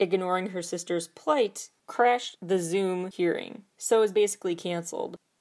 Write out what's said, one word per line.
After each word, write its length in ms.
ignoring 460
her 140
sister's 460
plight, 640
crashed 540
the 180
Zoom 500
hearing, 540
so 220
it 20
was 100
basically 420
canceled. 640